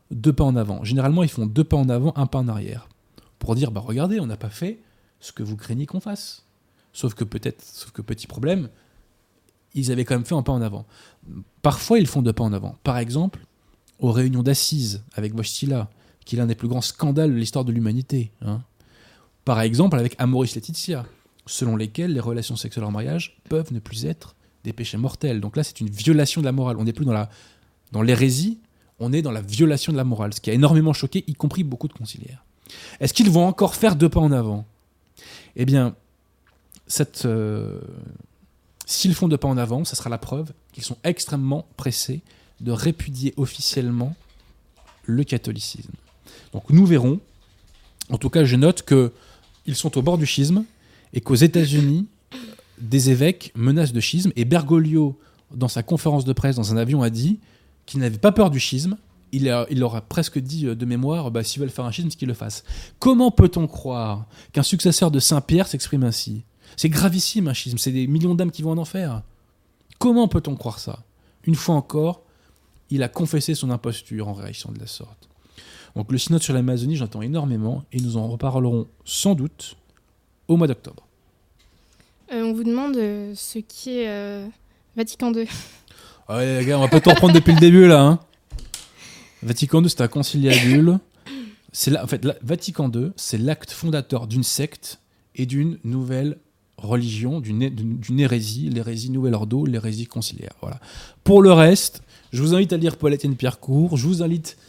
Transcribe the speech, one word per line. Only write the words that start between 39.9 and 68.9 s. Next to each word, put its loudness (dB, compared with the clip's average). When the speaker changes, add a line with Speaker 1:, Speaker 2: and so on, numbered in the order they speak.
Speaker 1:
sera -8
la -6
preuve -10
qu'ils -18
sont -10
extrêmement -4
pressés -6
de -4
répudier -4
officiellement -4
le 0
catholicisme. -8
Donc -8
nous 8
verrons. 4
En -2
tout -4
cas, 4
je 4
note 4
qu'ils 0
sont -4
au 2
bord 2
du 0
schisme 2
et -4
qu'aux 0
États-Unis, 4
des 2
évêques 2
menacent 2
de -2
schisme. 0
Et 0
Bergoglio, 2
dans -2
sa -4
conférence 0
de 0
presse, 0
dans 0
un 2
avion, 0
a 0
dit 0
qu'il -6
n'avait -2
pas 4
peur 4
du -2
schisme. -4
Il 0
a, 0
il 0
leur 0
a -6
presque -4
dit, -4
euh, -2
de -6
mémoire, -2
bah, -2
s'ils -6
veulent -6
faire -8
un -6
schisme, -4
qu'ils -6
le -4
fassent. -10
Comment 4
peut-on 4
croire -6
qu'un 2
successeur 2
de 2
Saint-Pierre 2
s'exprime -4
ainsi ? -4
C'est 0
gravissime, 0
un -2
schisme. -6
C'est -2
des -2
millions 2
d'âmes 0
qui -8
vont -4
en -2
enfer. -6